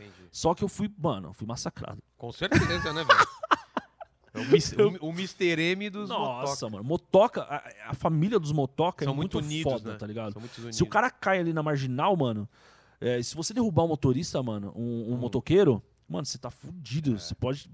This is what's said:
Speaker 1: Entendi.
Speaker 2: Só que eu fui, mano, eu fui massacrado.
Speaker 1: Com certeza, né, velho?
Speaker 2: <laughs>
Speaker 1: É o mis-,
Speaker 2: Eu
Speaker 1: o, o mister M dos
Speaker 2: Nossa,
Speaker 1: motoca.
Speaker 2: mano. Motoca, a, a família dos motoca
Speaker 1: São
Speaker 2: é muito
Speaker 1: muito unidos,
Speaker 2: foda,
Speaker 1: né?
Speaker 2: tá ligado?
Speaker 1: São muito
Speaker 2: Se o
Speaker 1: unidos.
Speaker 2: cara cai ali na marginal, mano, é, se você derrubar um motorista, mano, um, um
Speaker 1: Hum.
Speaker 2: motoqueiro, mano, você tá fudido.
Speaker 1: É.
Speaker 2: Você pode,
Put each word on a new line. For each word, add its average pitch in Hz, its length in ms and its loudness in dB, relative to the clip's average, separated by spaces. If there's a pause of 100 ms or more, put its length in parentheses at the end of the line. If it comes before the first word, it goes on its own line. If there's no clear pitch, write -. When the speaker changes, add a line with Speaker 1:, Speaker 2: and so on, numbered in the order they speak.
Speaker 1:
Entendi. 92 320 -20
Speaker 2:
Só 160 220 2
que 202 100 -2
eu 190 40 -2
fui, 202 300 -4
mano, 107 300 -2
eu 92 60 -14
fui 110 120 -10
massacrado. - 560 -8 (140)
Speaker 1:
Com 120 160 -12
certeza, 185 600 2
né, 160 120 -4
velho? - 140 8
Speaker 2:
<laughs> - 240 2 (920)
Speaker 1:
É 107 60 -6
o 131 80 -4
mis-, - 240 6
Speaker 2:
Eu 208 160 4 (140)
Speaker 1:
o, 156 80 -6
o - 20 -8
mister 175 460 -2
M 190 320 0
dos 202 180 -8
Speaker 2:
Nossa, 139 560 -2
Speaker 1:
motoca. 110 60 -6
Speaker 2:
mano. 101 180 -8
Motoca, 185 540 4
a, 113 480 -10
a 127 40 -4
família 170 460 2
dos 147 100 -4
motoca 151 540 0
Speaker 1:
São 139 80 0
Speaker 2:
é 135 40 -2
muito 165 200 -4
Speaker 1:
muito 151 100 -2
unidos, 151 280 -2
Speaker 2:
foda, 110 180 -8
Speaker 1:
né? 107 60 -12
Speaker 2:
tá 104 80 -8
ligado? 107 260 -8
Speaker 1:
São 107 80 -12
muito 120 140 -14
Speaker 2:
Se 120 60 -16
o 117 40 -12
Speaker 1:
unidos. 117 240 0
Speaker 2:
cara 240 220 2
cai 190 280 0
ali 165 140 0
na 156 100 0
marginal, 147 540 0
mano, 117 320 0 (500)
é, 123 240 0
se - 120 -6
você 165 180 -4
derrubar 202 320 4
um 170 40 2
motorista, 135 540 2
mano, 104 320 -4
um, 117 360 -4
um 123 40 0
Speaker 1:
Hum. 123 40 -2
Speaker 2:
motoqueiro, 131 640 4 (260)
mano, 156 160 -6
você - 140 -8
tá 120 120 -10
fudido. 143 640 -4
Speaker 1:
É. 101 40 -2
Speaker 2:
Você - 160 -8
pode, 131 400 -4